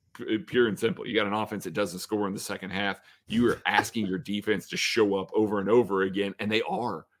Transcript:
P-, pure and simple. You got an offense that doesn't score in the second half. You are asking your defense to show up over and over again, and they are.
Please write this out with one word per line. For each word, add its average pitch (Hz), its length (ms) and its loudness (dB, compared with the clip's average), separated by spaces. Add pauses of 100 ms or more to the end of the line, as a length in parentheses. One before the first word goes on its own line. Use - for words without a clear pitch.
(140)
P-, - 240 -2
pure 120 300 2
and 98 100 -2
simple. - 300 -2
You 107 80 -4
got 107 120 2
an 101 60 -2
offense 107 300 -4
that 87 100 -8
doesn't 92 260 -2
score 104 280 -2
in 95 60 -4
the 107 60 -8
second 95 300 -8
half. 98 320 -2 (260)
You 117 220 4
are - 160 0
asking 107 420 0
your 92 120 -2
defense 104 500 -2
to 92 80 -8
show 101 380 2
up 95 180 -4
over 107 260 2
and 95 100 0
over 101 340 4
again, 95 360 -2
and 101 120 -4
they 110 120 2
are. 92 420 -4 (160)